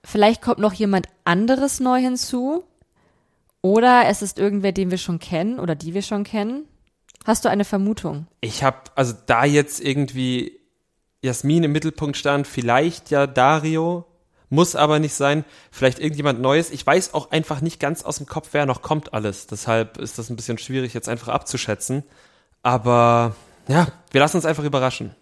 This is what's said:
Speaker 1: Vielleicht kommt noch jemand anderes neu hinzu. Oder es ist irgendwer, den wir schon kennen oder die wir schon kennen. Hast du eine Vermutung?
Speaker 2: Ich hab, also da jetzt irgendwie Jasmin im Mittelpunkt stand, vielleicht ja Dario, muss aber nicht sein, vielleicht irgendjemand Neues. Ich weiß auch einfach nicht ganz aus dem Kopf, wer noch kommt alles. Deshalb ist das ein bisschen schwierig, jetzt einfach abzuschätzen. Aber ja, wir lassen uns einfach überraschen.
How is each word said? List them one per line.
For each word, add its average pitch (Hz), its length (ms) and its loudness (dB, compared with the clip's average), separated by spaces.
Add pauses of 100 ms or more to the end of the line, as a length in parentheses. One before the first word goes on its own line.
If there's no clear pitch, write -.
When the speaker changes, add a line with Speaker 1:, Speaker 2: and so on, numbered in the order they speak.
Speaker 1:
Vielleicht 214 380 2
kommt - 160 0
noch 208 140 2
jemand 196 340 0 (180)
anderes 240 560 0
neu 254 200 2
hinzu. 254 640 -4 (960)
Oder 233 460 6
es 202 140 0
ist - 160 -8
irgendwer, 196 340 0
den 185 180 -2
wir 185 80 -4
schon 170 220 -4
kennen 202 400 -4
oder 170 140 -2
die 156 200 -10
wir 196 80 -2
schon 208 220 -4
kennen. 226 400 -6 (600)
Hast 220 200 0
du 233 40 4
eine 202 160 2
Vermutung? 196 640 -4 (140)
Speaker 2:
Ich 110 240 -6
hab, - 320 -2
also 123 180 0 (120)
da 123 180 4
jetzt 147 360 2
irgendwie 127 800 -2 (640)
Jasmin 139 400 2
im 147 100 2
Mittelpunkt 151 440 -4
stand, 143 320 0
vielleicht 131 640 0
ja 139 180 2
Dario, 160 760 2 (440)
muss 170 260 2
aber 151 240 4
nicht 151 160 -2
sein, 143 300 2 (260)
vielleicht 131 300 0
irgendjemand 143 400 -2
Neues. 147 300 2
Ich 143 140 -12
weiß 180 300 2
auch 151 160 -6
einfach 151 300 -2
nicht 160 180 -4
ganz 147 240 -4
aus - 160 -8
dem 143 80 -12
Kopf, - 240 -10
wer 147 160 0
noch 127 160 -2
kommt 151 320 -4
alles. 107 320 -6
Deshalb 113 520 -2
ist - 200 -12
das 113 100 -10
ein 120 80 -8
bisschen 113 220 -8
schwierig, 131 340 -6
jetzt 117 160 -8
einfach 117 200 -6
abzuschätzen. 131 720 -4 (600)
Aber 120 720 4 (320)
ja, 160 180 4 (240)
wir 135 100 4
lassen 151 160 4
uns 160 80 0
einfach 151 200 -2
überraschen. 131 580 -2